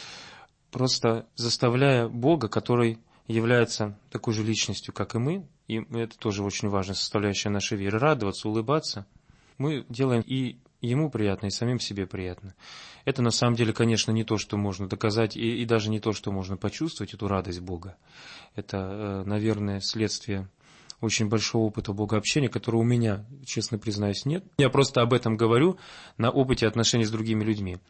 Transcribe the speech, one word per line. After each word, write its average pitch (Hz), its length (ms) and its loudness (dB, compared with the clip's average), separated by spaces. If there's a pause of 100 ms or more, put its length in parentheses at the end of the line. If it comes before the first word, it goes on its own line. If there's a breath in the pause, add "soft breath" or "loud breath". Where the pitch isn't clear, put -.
(720 loud breath)
Просто 123 640 0
заставляя 120 720 4
Бога, 117 400 2
который 117 520 2 (280 soft breath)
является 113 680 2 (120)
такой 113 240 -2
же 107 100 -2
личностью, 107 500 -2
как - 220 -4
и 110 40 0
мы, 165 280 -2 (200)
и 110 140 -2 (160)
это 113 200 -4
тоже 101 260 -2
очень 101 260 -2
важная 98 260 0
составляющая 104 540 0
нашей 101 280 -2
веры, 101 220 0
радоваться, 120 480 0
улыбаться, 110 580 -2 (520 soft breath)
мы 139 320 -4
делаем 120 360 2
и 131 320 -2 (240)
ему 135 300 2
приятно, 104 360 0
и 98 40 -2
самим 120 280 -2
себе 98 280 -6
приятно. 92 480 -8 (500 loud breath)
Это 143 160 0
на 120 100 4
самом 120 240 4
деле, 113 180 2
конечно, 113 380 2
не 110 120 2
то, 107 140 0
что - 200 -4
можно 101 300 -2
доказать, 107 500 0
и, 113 240 -2
и 120 40 -2
даже 113 240 2
не 107 100 0
то, 107 140 0
что 101 180 -8
можно 95 260 -4
почувствовать, 107 560 -4
эту 104 140 -4
радость 95 320 -2
Бога. 90 360 -10 (600 loud breath)
Это, 101 220 -6
э, 98 480 -4
наверное, 104 540 0
следствие 98 680 -4 (500 loud breath)
очень 110 300 0
большого 110 340 2
опыта 107 300 -2
богообщения, 107 560 0
который 117 280 -2
у 113 60 4
меня, 113 420 2 (200)
честно - 320 -4
признаюсь, 104 480 -2
нет. 160 180 -2 (140)
Я 139 120 6
просто 131 320 4
об 120 120 4
этом 117 240 2
говорю 123 400 4 (400 loud breath)
на 113 120 2
опыте 127 380 2
отношений 113 380 2
с 107 60 -2
другими 110 320 0
людьми. 104 340 -2 (120)